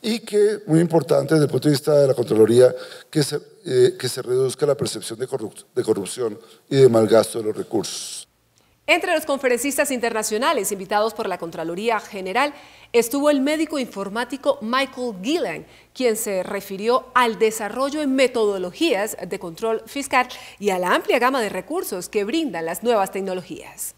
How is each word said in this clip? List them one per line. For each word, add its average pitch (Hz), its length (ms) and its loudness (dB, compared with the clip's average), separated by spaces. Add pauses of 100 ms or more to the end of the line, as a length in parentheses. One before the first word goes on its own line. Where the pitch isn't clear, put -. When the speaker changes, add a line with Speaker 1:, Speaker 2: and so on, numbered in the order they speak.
Speaker 1:
y 220 180 -2
que, 208 460 2
muy 160 160 4
importante 151 540 2
desde 151 100 4
el 127 40 -2
punto 131 200 0
de 147 60 4
vista 147 220 2
de 143 100 6
la 127 60 2
Contraloría, 120 640 6 (340)
que 151 140 0
se, 147 160 -4 (260)
eh, 180 320 4
que 127 120 -6
se 127 120 -8
reduzca 127 440 -2
la 139 100 2
percepción 110 420 -8
de 127 80 -6
corrup-, 110 480 -10
de 120 120 -2
corrupción 107 520 -2 (320)
y 143 60 -2
de 135 140 10
mal 110 180 6
gasto 107 300 4
de 110 80 -6
los 107 100 -2
recursos. - 720 -6 (600)
Speaker 2:
Entre 349 240 2
los 311 120 0
conferencistas 269 680 -2
internacionales 226 800 -2
invitados 208 420 -2
por 220 140 -6
la 180 100 -4
Contraloría 170 600 -2
General 220 540 -2 (400)
estuvo 277 360 4
el 277 120 4
médico 302 380 0
informático 240 840 -4
Michael 247 600 -2
Gillen, 214 440 -4 (280)
quien 233 220 0
se 196 260 -4
refirió 202 720 -2
al 233 240 2
desarrollo 226 640 -2
en 262 140 0
metodologías 214 1000 0 (100)
de 185 120 -6
control 220 480 -4
fiscal 262 420 0 (280)
y 202 120 -2
a 185 100 0
la 180 160 2
amplia 330 240 0
gama 254 220 2
de 202 80 -2
recursos 196 580 -6
que 208 160 -2
brindan 226 400 -4
las 170 180 -6
nuevas 208 300 2
tecnologías. 185 880 -8